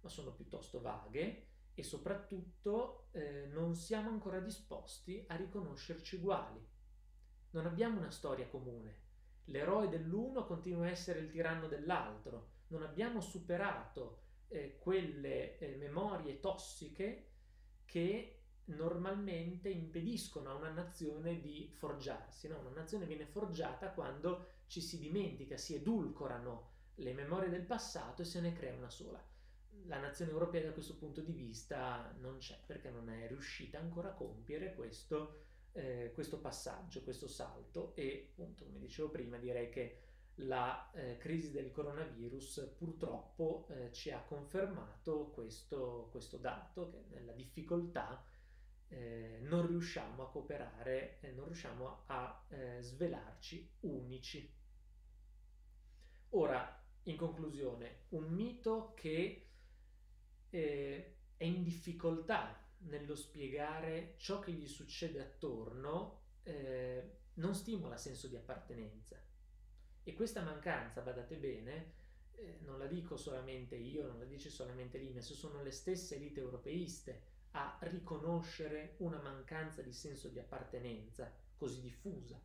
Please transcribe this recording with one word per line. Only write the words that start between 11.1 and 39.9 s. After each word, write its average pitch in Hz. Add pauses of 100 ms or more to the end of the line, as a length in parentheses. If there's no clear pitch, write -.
il 156
tiranno 165
dell'altro. 147
Non 160
abbiamo 196
superato, 170 (280)
eh, 139
quelle, 143
eh, 139
memorie 151
tossiche - (540)
che 190 (240)
normalmente 175
impediscono 165
a 135
una 156
nazione 165
di 147
forgiarsi, -
no? 156
Una 127
nazione 165
viene 151
forgiata 170
quando 156 (200)
ci -
si -
dimentica, 151
si -
edulcorano 123 (260)
le 127
memorie 165
del 175
passato 170
e -
se 170
ne 170
crea 135
una 123
sola. - (640)
La 147
nazione 143
europea 170
da 156
questo -
punto 151
di 160
vista 123
non 131
c'è, -
perché 139
non 117
è 113
riuscita 135
ancora 170
a 190
compiere 165
questo, 151 (260)
eh, 123
questo 147
passaggio, -
questo 131
salto -
e 139
appunto, -
come 135
dicevo 135
prima, 120
direi 120
che 120 (380)